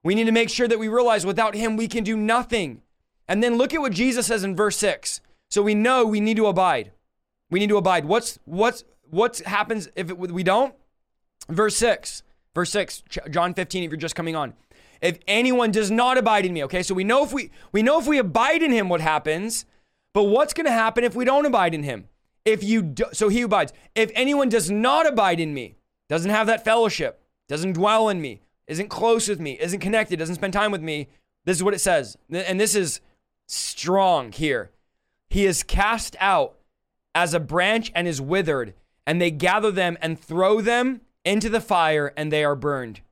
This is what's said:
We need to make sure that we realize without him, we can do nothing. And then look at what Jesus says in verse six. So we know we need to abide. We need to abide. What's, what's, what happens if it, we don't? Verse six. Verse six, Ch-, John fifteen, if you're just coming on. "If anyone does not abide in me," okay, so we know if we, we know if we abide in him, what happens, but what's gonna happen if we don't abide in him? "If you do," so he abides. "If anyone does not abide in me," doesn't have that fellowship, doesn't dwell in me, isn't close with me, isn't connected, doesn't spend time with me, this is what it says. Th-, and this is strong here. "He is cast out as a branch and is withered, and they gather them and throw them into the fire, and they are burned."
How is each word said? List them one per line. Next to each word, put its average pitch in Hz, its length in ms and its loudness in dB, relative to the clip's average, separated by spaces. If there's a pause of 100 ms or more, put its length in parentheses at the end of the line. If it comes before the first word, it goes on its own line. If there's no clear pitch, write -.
We 180 120 2
need 226 100 2
to 226 60 2
make 226 180 2
sure 240 180 0
that 220 120 2
we 220 80 -4
realize 220 380 2
without 202 280 0
him, 220 220 -2
we 226 140 -2
can 220 160 -4
do 220 100 -2
nothing. 214 680 -2 (460)
And 202 160 0
then 240 140 2
look 262 160 0
at 320 80 -2
what 262 100 -2
Jesus 240 360 0
says 214 180 -2
in 190 100 -6
verse 208 220 0
six. - 420 -4 (300)
So 208 120 0
we 208 140 2
know 240 300 2
we 214 160 0
need 214 160 0
to 214 100 4
abide. 175 440 0 (580)
We 180 100 -2
need 208 100 0
to 208 80 4
abide. 175 280 2
What's, 226 400 -2
what's, 214 400 -2 (240)
what 226 300 0
happens 202 580 -4
if 175 120 -8
it, 180 80 -10
we 180 260 -6
don't? 226 320 2 (760)
Verse 202 260 0
six. - 480 -2 (320)
Verse 170 140 -2
six, - 400 -4
Ch-, - 100 -10 (100)
John 170 240 -2
fifteen, 180 300 -6
if 160 80 -8
you're 160 60 -8
just 156 180 -8
coming 165 200 -6
on. 135 180 -6 (480)
"If 175 260 -2
anyone 240 440 2
does 208 200 0
not 247 260 2
abide 214 280 2
in 180 80 -2
me," 151 100 -4
okay, 180 200 -4
so 190 120 -4
we 190 80 0
know 247 200 4
if 240 100 -2
we, 262 180 -6 (200)
we 214 120 2
know 294 160 4
if 247 80 -2
we 294 100 4
abide 247 460 2
in 294 80 2
him, 214 160 2
what 170 140 0
happens, 156 640 -2 (480)
but 208 100 4
what's 254 300 4
gonna 311 180 0
happen 226 320 2
if 202 120 -2
we 247 100 -2
don't 277 200 4
abide 190 280 2
in 147 100 -6
him? 117 240 -8 (380)
"If 214 180 2
you 220 180 2
do," 147 300 -2
so 214 180 0
he 233 120 0
abides. 196 320 0 (200)
"If 220 220 0
anyone 269 340 2
does 196 220 0
not 262 340 2
abide 202 340 2
in 156 140 -4
me," 127 220 -10 (340)
doesn't 165 220 -2
have 214 160 2
that 220 160 0
fellowship, 220 580 0 (260)
doesn't 165 260 -4
dwell 214 360 2
in 185 120 -2
me, 117 200 -10 (240)
isn't 180 220 -8
close 226 400 0
with 196 120 -4
me, 143 200 -8
isn't 185 200 -4
connected, 196 380 -2
doesn't 160 180 -4
spend 190 180 -4
time 208 180 0
with 180 100 -4
me, 151 280 -6 (360)
this 180 120 0
is 180 60 -2
what 202 100 2
it 190 60 -4
says. 147 380 0 (140)
Th-, 175 160 -4
and 185 120 -2
this 214 140 2
is 185 280 -2 (440)
strong 175 840 0
here. 123 400 -4 (580)
"He 196 160 2
is 180 160 0
cast 214 580 -2
out 185 380 0 (560)
as 170 220 0
a 165 40 2
branch 185 540 0
and 175 140 -2
is 147 120 -4
withered, 143 540 -2 (320)
and 165 160 0
they 175 80 2
gather 185 400 0
them 180 320 -2
and 160 180 -4
throw 190 420 2
them 240 400 0 (240)
into 202 240 0
the 220 100 0
fire, 156 560 0
and 151 160 -4
they 151 140 2
are 143 100 0
burned." 127 460 -6 (100)